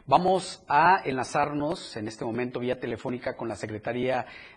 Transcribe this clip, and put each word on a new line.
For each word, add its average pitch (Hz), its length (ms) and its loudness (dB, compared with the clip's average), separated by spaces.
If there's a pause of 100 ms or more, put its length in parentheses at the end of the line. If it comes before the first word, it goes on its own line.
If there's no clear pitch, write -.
Vamos 180 600 2
a 170 360 6
enlazarnos 147 920 -2
en 107 100 -6
este - 160 -8
momento 123 360 -4
vía 123 200 -2
telefónica 123 560 -6
con 117 120 -8
la 110 80 -4
Secretaría 120 720 -2 (300)